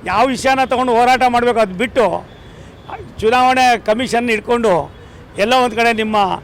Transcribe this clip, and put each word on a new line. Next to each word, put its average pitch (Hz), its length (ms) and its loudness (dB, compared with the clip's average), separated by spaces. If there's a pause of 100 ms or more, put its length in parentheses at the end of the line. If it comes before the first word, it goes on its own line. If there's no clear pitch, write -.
ಯಾವ 196 200 0
ವಿಷಯನ 269 400 -2
ತಗೊಂಡು 254 260 -2
ಹೋರಾಟ 240 360 2
ಮಾಡಬೇಕು, 240 320 0
ಅದು 202 140 0
ಬಿಟ್ಟು 196 540 -2 (920)
ಚುನಾವಣೆ 254 580 2
ಕಮಿಷನ್ 240 520 -2
ಇಟ್ಕೊಂಡು 214 680 -2 (420)
ಎಲ್ಲ 240 160 0
ಒಂದು 247 220 0
ಕಡೆ 233 180 0
ನಿಮ್ಮ 214 500 -2